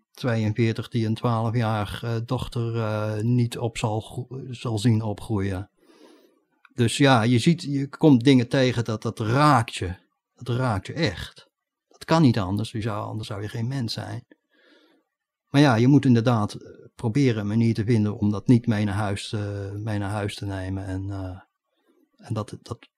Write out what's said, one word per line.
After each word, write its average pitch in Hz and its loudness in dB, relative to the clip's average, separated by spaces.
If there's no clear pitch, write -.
tweeënveertig, 113 0
die - -2
een 110 0
twaalfjarig, 113 -2
eh, 117 -4
dochter, 117 -4
eh, 107 -2
niet 120 2
op 117 -6
zal 110 -2
gro-, - -12
zal 117 -6
zien 110 4
opgroeien. 98 -4
Dus 117 0
ja, 135 6
je 120 2
ziet, 170 2
je 139 -4
komt 135 6
dingen 127 6
tegen 127 0
dat, 110 -6
dat - -6
raakt 123 2
je. 90 -6
Dat 120 -6
raakt 120 -2
je - -12
echt. - -6
Dat - -20
kan 160 4
niet 123 6
anders, 104 -4
je 110 -6
zou, 107 -6
anders 107 -10
zou 101 -10
je 104 -8
geen 117 -6
mens 131 -6
zijn. 107 -10
Maar 143 4
ja, 139 6
je 117 4
moet 139 6
inderdaad, 117 4
eh, - -16
proberen 117 0
een 101 -4
manier 113 4
te 107 -2
vinden 107 2
om 104 2
dat 101 -4
niet 117 6
mee 107 0
naar 98 -2
huis, 101 -4
eh, 101 -6
mee 104 -6
naar 98 -4
huis 101 -4
te - -10
nemen. 95 -6
En, 95 -6
eh, 92 -8
en 113 -8
dat, 107 -8
dat, - -16